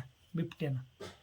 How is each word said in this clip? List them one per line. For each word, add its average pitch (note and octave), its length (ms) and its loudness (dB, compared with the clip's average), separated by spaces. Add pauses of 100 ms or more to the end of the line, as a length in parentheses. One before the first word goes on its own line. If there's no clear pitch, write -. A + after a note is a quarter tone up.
(360)
बिबट्यानं. E3 440 2 (440)